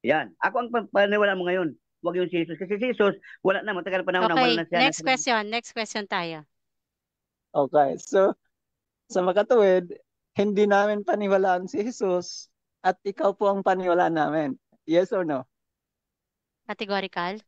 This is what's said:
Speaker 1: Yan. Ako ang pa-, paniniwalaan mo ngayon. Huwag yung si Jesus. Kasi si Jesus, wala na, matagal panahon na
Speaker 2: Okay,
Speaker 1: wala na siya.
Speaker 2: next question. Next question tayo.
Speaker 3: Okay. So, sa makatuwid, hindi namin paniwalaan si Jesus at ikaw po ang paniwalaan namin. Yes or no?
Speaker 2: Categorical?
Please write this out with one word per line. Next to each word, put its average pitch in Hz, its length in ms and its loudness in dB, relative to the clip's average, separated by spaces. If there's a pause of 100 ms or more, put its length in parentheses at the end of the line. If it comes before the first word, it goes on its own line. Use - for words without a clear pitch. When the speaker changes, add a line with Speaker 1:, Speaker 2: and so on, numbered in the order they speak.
Speaker 1:
Yan. 135 400 -2
Ako 226 240 -2
ang 233 80 -10
pa-, 226 160 -4
paniniwalaan 202 480 2
mo 180 80 -4
ngayon. 180 240 -2 (320)
Huwag 175 160 -4
yung 180 160 -2
si 175 80 -2
Jesus. 165 160 -6
Kasi 196 240 -6
si 254 80 -2
Jesus, 208 240 2 (320)
wala 190 160 2
na, 202 160 -6
matagal 180 240 -4
panahon - 320 0
na - 0 -
Speaker 2:
Okay, 247 240 2
Speaker 1:
wala 165 80 -4
na - 0 -
siya. 175 160 -2
Speaker 2:
next 277 240 0
question. 254 400 0
Next 226 320 -8
question 214 320 -6
tayo. 165 400 -6 (1040)
Speaker 3:
Okay. 143 480 2
So, 196 320 2 (800)
sa 190 80 0
makatuwid, 185 720 4 (460)
hindi 202 260 2
namin 208 380 2
paniwalaan 190 640 0
si - 160 -6
Jesus 190 640 -4 (320)
at 185 240 -2
ikaw 196 320 -2
po 202 160 0
ang 196 160 -2
paniwalaan 180 480 2
namin. 147 400 0 (320)
Yes 175 240 2
or 185 160 -2
no? 139 160 -4 (1200)
Speaker 2:
Categorical? 196 840 -6